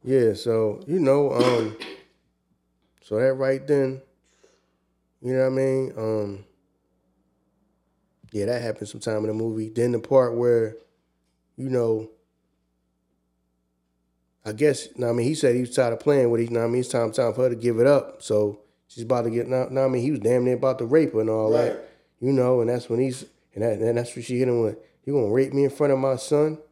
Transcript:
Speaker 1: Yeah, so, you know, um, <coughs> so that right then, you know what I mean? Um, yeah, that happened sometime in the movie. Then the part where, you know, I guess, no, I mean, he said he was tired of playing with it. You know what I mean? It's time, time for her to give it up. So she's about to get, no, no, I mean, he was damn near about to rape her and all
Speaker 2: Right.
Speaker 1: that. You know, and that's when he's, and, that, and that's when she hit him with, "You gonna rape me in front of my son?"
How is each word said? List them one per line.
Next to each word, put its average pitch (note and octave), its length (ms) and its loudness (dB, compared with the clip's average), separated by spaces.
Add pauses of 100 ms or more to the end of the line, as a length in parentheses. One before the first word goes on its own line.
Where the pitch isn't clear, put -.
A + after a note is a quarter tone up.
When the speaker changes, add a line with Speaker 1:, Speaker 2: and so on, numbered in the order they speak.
Speaker 1:
Yeah, B2 300 2
so, A2 520 -2
you F3 140 -2
know, C#3 320 2
um, A#2+ 440 0 (640)
<coughs> - 640 -20
so G#2+ 160 -6
that C3 160 2
right C3+ 320 -2
then, C3+ 340 2 (1200)
you B2+ 120 -4
know C3 60 2
what C3 60 4
I C3 40 2
mean? C3 460 0
Um, G#2+ 480 -4 (1900)
yeah, G#2 160 -4
that A#2+ 140 -2
happened A2 280 -6
sometime A2 360 -6
in A2 40 -2
the G#2+ 60 -2
movie. A2 360 -4
Then A#2 220 0
the A#2 60 -2
part B2 380 2
where, A#2 400 2 (800)
you C3 140 -8
know, A2+ 400 0 (2250)
I G#2+ 80 -8
guess, C#3 440 0
no, B2 120 -2
I A#2+ 40 0
mean, A#2+ 140 0
he D#3 80 0
said C3+ 200 2
he B2+ 80 0
was B2 120 -8
tired A#2+ 200 2
of A2+ 60 -8
playing C#3 300 4
with A#2 120 2
it. - 20 0
You A#2 60 -6
know A#2 100 0
what A#2 60 0
I - 40 0
mean? B2 100 0
It's B2 100 -6
time, A#2 200 0
time A#2 220 0
for B2+ 120 0
her B2+ 40 2
to A#2 80 -2
give A#2 240 0
it B2 60 6
up. - 360 2
So G#2 380 0 (260)
she's A#2 180 -14
about A#2+ 200 -4
to A#2 60 -2
get, A#2 180 -4
no, B2+ 220 -2
no, C3+ 160 0
I - 20 2
mean, B2 140 -2
he C#3 80 -2
was C3 100 -4
damn B2 240 2
near B2 120 2
about C3 220 -2
to B2 80 -4
rape C#3+ 280 2
her A2 80 2
and A2 80 0
all A2 220 0
Speaker 2:
Right. - 200 2
Speaker 1:
that. - 160 -12 (320)
You B2+ 120 0
know, B2+ 280 2
and A2+ 100 0
that's A#2+ 200 -4
when A#2 100 0
he's, C3 240 -4 (300)
and, G2+ 100 -4
that, G#2+ 160 -2
and A#2 180 0
that's A#2 160 -6
when B2 100 -12
she B2 140 -4
hit C3 100 0
him A#2+ 140 0
with, G#2+ 140 -2 (280)
"You C3+ 100 -4
gonna G#2+ 180 2
rape C3+ 200 2
me C#3 120 2
in C3+ 60 2
front C#3 220 0
of C3+ 60 2
my C3+ 180 0
son?" D3+ 420 0 (140)